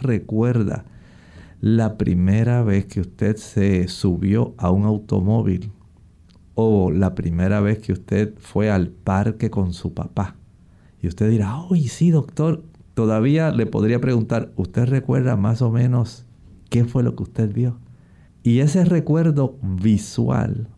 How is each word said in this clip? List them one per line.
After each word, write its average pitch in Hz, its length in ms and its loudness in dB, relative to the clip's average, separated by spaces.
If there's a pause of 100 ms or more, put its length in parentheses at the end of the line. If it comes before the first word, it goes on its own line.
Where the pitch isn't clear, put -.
recuerda 113 800 0 (760)
la 110 360 2
primera 101 640 2
vez 98 220 2
que - 160 -6
usted 104 360 -2
se 95 520 0
subió 98 720 0
a 90 120 0
un 98 140 2
automóvil 104 880 0 (800)
o 107 360 2
la 92 240 0
primera 90 460 0
vez 104 180 0
que - 140 -4
usted 104 460 -2
fue 107 320 -2
al 92 180 0
parque 104 640 -2
con 92 220 -2
su - 220 -8
papá?". - 420 -6 (640)
Y - 80 -4
usted 107 220 -2
dirá, 107 260 0 (140)
"Ay, 165 160 2
sí, 165 240 0
doctor". 160 540 0 (300)
Todavía 123 580 2
le 117 140 0
podría 113 340 0
preguntar, 120 560 -2
"¿Usted 120 300 -2
recuerda 127 500 0
más 110 260 0
o 117 80 2
menos 123 560 0 (420)
qué 120 160 2
fue 120 200 0
lo 120 100 -2
que - 80 -8
usted 107 300 -2
vio?". 120 260 -2 (640)
Y 120 180 4
ese 151 240 2
recuerdo 160 760 2
visual 113 1160 0